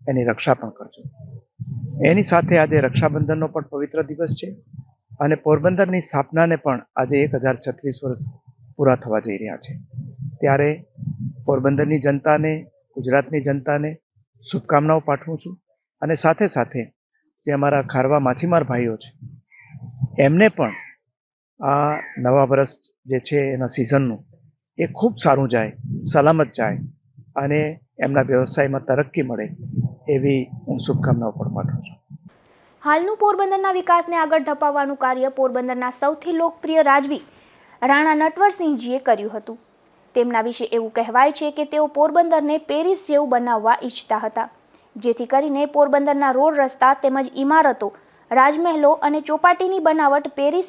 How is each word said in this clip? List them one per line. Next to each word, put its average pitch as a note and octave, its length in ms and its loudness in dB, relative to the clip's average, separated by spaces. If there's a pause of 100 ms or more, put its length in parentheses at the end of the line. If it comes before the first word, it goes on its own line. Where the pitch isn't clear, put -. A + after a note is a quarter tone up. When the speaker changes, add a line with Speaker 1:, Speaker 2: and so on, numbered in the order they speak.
Speaker 1:
એની C3 160 0
રક્ષા A#2+ 300 0
પણ A2+ 160 -4
કરજો. - 320 -20 (1000)
એની F3+ 180 4
સાથે E3+ 360 2
આજે D#3 220 4
રક્ષાબંધનનો D3+ 680 0
પણ D3+ 160 -6
પવિત્ર D3 400 -6
દિવસ D3+ 400 -6
છે G3 140 -12 (640)
અને D3 140 2
પોરબંદરની F3+ 680 2
સ્થાપનાને D#3+ 560 0
પણ C3 260 -2 (140)
આજે C3+ 200 0
એક C#3 180 0
હજાર C3 200 0
છત્રીસ C3 500 -8
વર્ષ B2 120 -6 (600)
પૂરા C3+ 200 4
થવા A2 240 -4
જઈ G2+ 160 -6
રહ્યા G#2 200 -10
છે. - 160 -14 (680)
ત્યારે D3 440 0 (640)
પોરબંદરની C#3+ 520 0
જનતાને, D3+ 680 0 (280)
ગુજરાતની C#3+ 460 0
જનતાને D3 560 -2 (560)
શુભકામનાઓ D3+ 480 2
પાઠવું D3 380 -4
છું F3+ 220 -18 (420)
અને D#3+ 120 -2
સાથે E3 320 2
સાથે B2+ 380 -4 (600)
જે D3 80 -2
અમારા C#3+ 300 2
ખારવા C3+ 360 0
માછીમાર D3+ 460 0
ભાઈઓ A#2+ 320 -2
છે - 140 -18 (1120)
એમને E3+ 260 6
પણ B2 220 -2 (920)
આ D3 300 0 (240)
નવા C3 260 2
વર્ષ C3+ 240 2 (380)
જે C3 120 -2
છે D3 200 -4 (140)
એના B2+ 140 -4
સિઝનનું B2 580 -2 (540)
એ E3 80 -2
ખૂબ A3 280 -2 (100)
સારું C3+ 240 4
જાય, A2 240 0 (400)
સલામત D#3 340 4
જાય A2+ 320 -4 (580)
અને D3+ 440 -2 (220)
એમના C3+ 200 0
વ્યવસાયમાં C3+ 600 -2
તરક્કી C#3 380 -2
મળે A2 240 -6 (640)
એવી C3+ 380 0 (220)
હું C3+ 100 -4
શુભકામનાઓ A#2+ 520 -2
પણ - 240 -8
પાઠવું - 280 -6
છું. - 360 -20 (680)
Speaker 2:
હાલનું E4+ 320 0
પોરબંદરના G4 560 0
વિકાસને E4+ 440 0
આગળ D#4 260 2
ધપાવવાનું C#4+ 540 -2
કાર્ય B3+ 320 0
પોરબંદરના B3+ 640 -2
સૌથી D4+ 420 -2
લોકપ્રિય D#4+ 500 0
રાજવી C#4 380 2 (600)
રાણા D4 320 4
નટવરસિંહજીએ D#4 840 0
કર્યું G#3+ 360 0
હતું. A3+ 240 -12 (560)
તેમના A#3+ 280 0
વિશે A#3 220 -6
એવું A3+ 260 -4
કહેવાય A#3+ 420 2
છે D4 180 -4
કે D4+ 140 -4
તેઓ D4+ 220 0
પોરબંદરને D#4 720 2
પેરિસ E4 400 -2 (100)
જેવું D4 200 2
બનાવવા A#3+ 540 2
ઈચ્છતા A#3 360 -4
હતા, A3+ 300 -6 (480)
જેથી A#3 300 -2
કરીને C#4 400 0
પોરબંદરના C#4+ 640 2
રોડ D4 280 2
રસ્તા C4+ 360 4
તેમજ C4+ 420 -2
ઇમારતો, C#4 560 2 (380)
રાજમહેલો D4 600 4
અને D4+ 300 0
ચોપાટીની F4+ 580 0
બનાવટ D4+ 500 2
પેરિસ D4+ 400 0